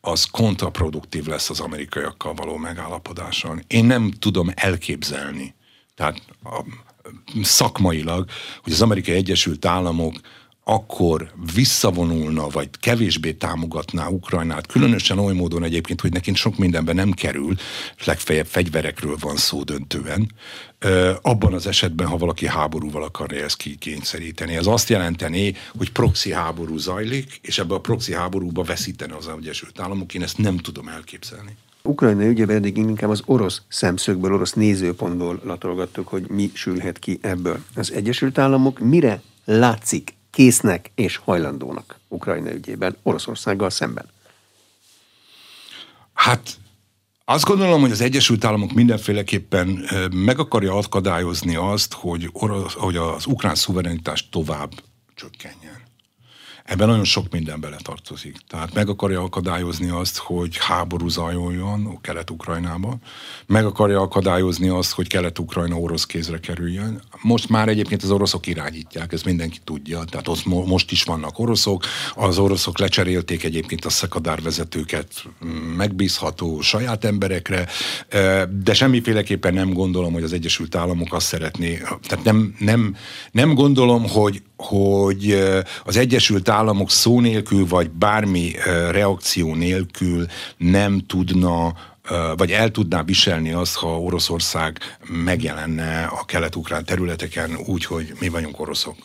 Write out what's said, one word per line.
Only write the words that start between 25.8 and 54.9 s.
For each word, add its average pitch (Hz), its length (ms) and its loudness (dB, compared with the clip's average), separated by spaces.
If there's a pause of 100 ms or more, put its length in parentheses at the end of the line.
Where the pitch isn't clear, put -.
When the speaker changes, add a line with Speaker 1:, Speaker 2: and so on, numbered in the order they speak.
Speaker 1:
proxy - 400 2
háború 80 440 -4
zajlik, 107 640 -6
és - 180 -4
ebbe 95 160 -2
a 92 60 -2
proxy 113 340 -2
háborúba 90 480 -2
veszítene 80 540 -6
az 78 220 -12
Egyesült 78 420 -12
Államok. 95 340 -8
Én 90 80 -4
ezt - 160 -6
nem 98 200 2
tudom 80 300 -10
elképzelni. 90 680 -16 (260)
Speaker 2:
Ukrajna 107 420 4
ügyében 110 320 4
eddig 101 200 0
inkább 110 340 0
az 104 160 0
orosz 113 420 2
szemszögből, 95 640 0
orosz 95 180 0
nézőpontból 90 920 0
latolgattuk, 90 640 -6
hogy 95 200 -6
mi 101 260 0
sülhet 90 440 -4
ki 95 240 -6
ebből. 90 360 -2 (160)
Az - 180 -6
Egyesült 120 460 0
Államok 135 400 4
mire 123 440 4 (220)
látszik 110 720 2 (180)
késznek 120 600 6
és 101 220 0
hajlandónak 73 840 -2 (100)
Ukrajna 82 440 -4
ügyében 92 500 -6
Oroszországgal 101 680 -2
szemben? - 340 -4 (2000)
Speaker 1:
Hát, - 460 2 (680)
azt 143 200 2
gondolom, 190 360 6
hogy 131 100 6
az 104 100 -2
Egyesült 127 440 2
Államok 107 280 2
mindenféleképpen, 101 1160 2
ö, 95 180 0
meg 98 300 2
akarja 98 380 2
akadályozni 90 800 0
azt, 101 360 -2
hogy 85 400 -6
orosz, 101 420 -4
hogy 92 220 -2
az 85 300 -4
ukrán 107 280 0
szuverenitás 85 760 -2
tovább 76 440 -4 (420)